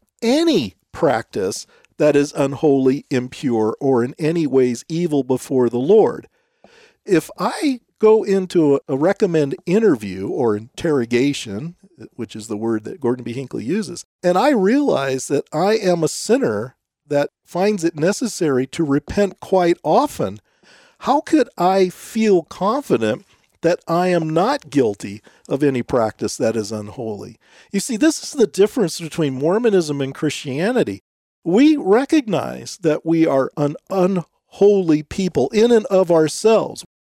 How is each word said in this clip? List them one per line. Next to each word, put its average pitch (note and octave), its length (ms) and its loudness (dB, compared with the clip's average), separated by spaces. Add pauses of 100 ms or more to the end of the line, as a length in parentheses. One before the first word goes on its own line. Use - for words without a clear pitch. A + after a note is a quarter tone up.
(220)
any B3 540 0 (160)
practice A2+ 760 -2 (320)
that D3 180 4
is C#3+ 180 2
unholy, C#3 760 0
impure, B2 720 -2
or C3 220 2
in B2+ 160 -6
any E3 260 0
ways B2+ 420 0
evil D#3+ 360 -2
before B2+ 440 0
the A#2+ 120 -2
Lord." D#3+ 480 2 (800)
If F3+ 320 0
I C4 440 -2 (180)
go G#3+ 240 6
into F#3 520 2
a, C#3 120 2
a C#3+ 80 -4
recommend D#3+ 600 0 (100)
interview A#2 640 0
or A#2+ 260 0
interrogation, B2 1200 -2 (380)
which A2+ 220 -12
is G#2+ 120 -14
the G#2+ 100 -8
word A2 280 -4
that A2 160 -14
Gordon B2+ 220 -2
B. A#2 100 -8
Hinckley B2 320 -10
uses, F#3 400 -6 (180)
and F3+ 140 2
I B3+ 140 2
realize F#3+ 760 0
that - 240 -2
I F#3 220 0
am F#3 300 0
a D#3 40 2
sinner C3 680 -2 (320)
that C#3+ 220 0 (140)
finds F#3+ 400 -2
it E3 120 0
necessary D3+ 720 -2
to - 160 -4
repent D3+ 560 -2
quite F3 440 0
often, D3+ 560 -2 (640)
how C#4+ 200 0
could D4+ 260 2 (100)
I F#3 320 2
feel G3+ 540 0
confident F3+ 840 -2 (360)
that E3 260 0
I F3+ 220 0
am E3+ 200 0
not F#3 400 -2
guilty A2 520 -2 (260)
of C#3 160 -4
any C#3 180 2
practice A2+ 560 -2
that A2+ 200 -2
is G#2+ 140 -6
unholy? G#2+ 680 -12 (320)
You G3 80 -2
see, A#3 180 -6
this D4+ 240 0
is - 120 -14
the C4+ 120 2
difference G3 540 0
between D3+ 400 -4
Mormonism E3+ 640 0
and C3+ 120 -6
Christianity. D3+ 880 -4 (440)
We C#4 320 4
recognize G3 1040 0
that D3+ 240 0
we D#3+ 200 2
are C#3 300 0
an D3 220 -2 (120)
unholy F#3 1120 2
people E3 480 -2
in A#3 200 4
and A3 140 4
of F#3 260 2
ourselves. E3+ 720 2 (320)